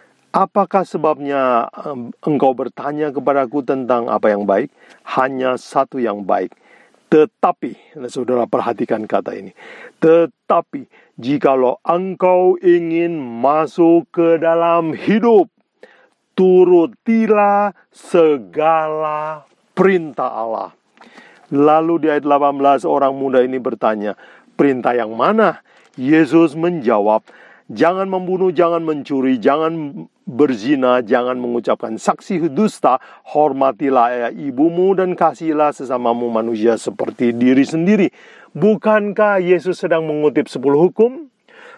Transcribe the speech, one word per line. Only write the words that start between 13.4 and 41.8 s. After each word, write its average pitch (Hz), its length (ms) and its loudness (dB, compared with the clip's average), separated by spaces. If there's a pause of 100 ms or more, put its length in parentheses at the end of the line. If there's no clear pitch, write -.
ke 165 240 2
dalam 165 560 0
hidup, 214 560 2 (880)
turutilah 202 1400 2 (160)
segala 156 1500 0 (320)
perintah 165 560 0
Allah." 113 400 -8 (800)
Lalu 156 560 2
di 151 80 0
ayat 147 80 -2
delapan 143 320 2
belas, 139 320 2
orang 139 320 0
muda 131 240 2
ini 131 160 -2
bertanya, 110 560 -4 (400)
"Perintah 131 400 0
yang 113 160 -4
mana?" 170 560 0 (320)
Yesus 156 560 2
menjawab, 113 720 0 (400)
"Jangan 170 400 -2
membunuh, 185 480 -2
jangan 165 320 0
mencuri, 135 560 -2
jangan 147 640 -2 (240)
berzina, 127 720 0
jangan 123 340 -2
mengucapkan 120 640 -6
saksi 170 560 -4
dusta, 147 480 0 (320)
hormatilah 135 800 0
ayah 120 180 -4
ibumu 165 600 0
dan 180 240 -2
kasihilah 151 580 0
sesamamu 120 560 -2
manusia 113 480 0
seperti 117 560 -4
diri 127 320 4
sendiri." 175 400 2 (420)
Bukankah 208 880 0
Yesus 180 400 0
sedang 160 320 -2
mengutip 151 400 0
sepuluh 143 400 2
hukum? 262 400 0 (480)